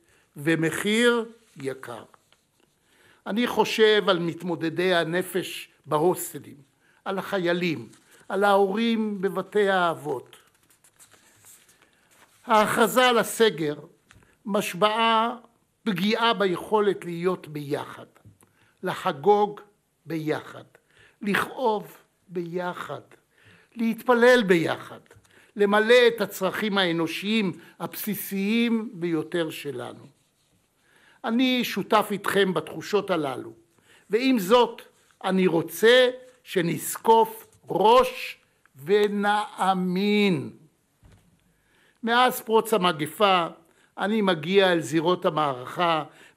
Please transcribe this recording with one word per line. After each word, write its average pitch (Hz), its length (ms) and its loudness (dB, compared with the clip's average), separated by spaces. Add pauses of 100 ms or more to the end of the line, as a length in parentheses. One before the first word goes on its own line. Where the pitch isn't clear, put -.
(360)
ומחיר 208 960 0 (240)
יקר. 131 480 -12 (1200)
אני 214 200 -2
חושב 214 640 2
על 185 100 2
מתמודדי 170 760 -2
הנפש 170 720 -4 (180)
בהוסטלים, 151 680 -2 (480)
על 196 140 -6
החיילים, 175 720 -4 (400)
על 196 160 0
ההורים 208 760 0
בבתי 190 480 -2
האבות. 151 680 -2 (2000)
ההכרזה 220 600 4
על 240 120 4
הסגר 160 560 0 (720)
משמעה 220 920 0 (460)
פגיעה 220 520 0
ביכולת 196 720 -2
להיות 175 440 -4
ביחד, 139 580 -10 (760)
לחגוג 190 800 0 (460)
ביחד, 151 580 -8 (580)
לכאוב 208 720 -2 (320)
ביחד, 175 720 -10 (720)
להתפלל 240 680 4
ביחד, 160 580 0 (560)
למלא 220 520 4
את 233 120 0
הצרכים 190 580 -2
האנושיים 180 760 0 (280)
הבסיסיים 214 1120 -4
ביותר 165 580 -4
שלנו. 120 560 -12 (1200)
אני 247 400 0
שותף 214 460 0
איתכם 196 440 0
בתחושות 165 560 -4
הללו, 131 420 -4 (580)
ועם 254 280 2
זאת, 226 440 2 (420)
אני 185 220 2
רוצה 226 640 4 (320)
שנזקוף 214 1040 0 (220)
ראש 226 720 2 (460)
ונאמין. 202 1700 0 (1500)
מאז 240 380 2
פרוץ 220 340 2
המגפה, 180 720 2 (520)
אני 208 220 -2
מגיע 185 520 2
אל 170 80 2
זירות 160 460 0
המערכה 156 800 -2 (320)